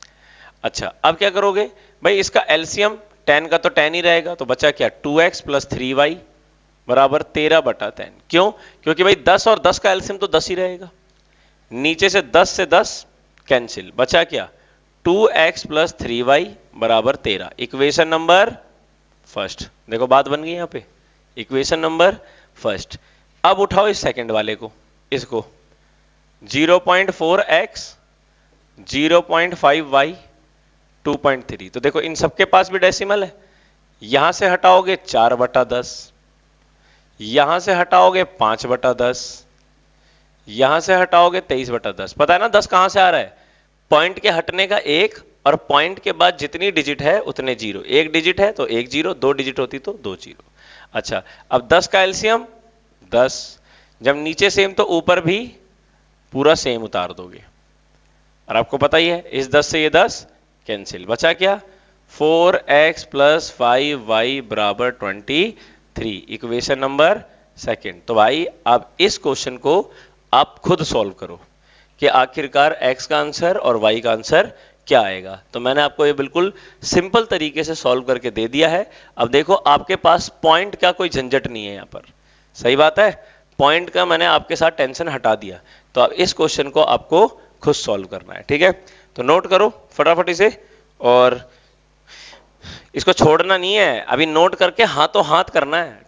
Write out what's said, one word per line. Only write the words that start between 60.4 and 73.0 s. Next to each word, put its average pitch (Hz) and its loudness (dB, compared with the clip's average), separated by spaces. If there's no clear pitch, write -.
cancel, 98 -10
बचा 120 0
क्या? 190 -2
फ़ोर 165 2
एक्स 156 2
प्लस 147 0
फ़ाइव 127 -2
वाई 120 -2
बराबर 107 -4
ट्वेंटी 123 -6
थ्री, 113 -8
इक्वेशन 120 -6
नंबर 151 0
सेकंड। 98 -10
तो 120 -4
भाई 127 2
आप - 0
इस 196 0
क्वेश्चन 131 -6
को 156 -2
आप 135 0
खुद 170 -2
सॉल्व 110 -4
करो 87 -18
कि 143 2
आखिरकार 139 2
एक्स 131 -2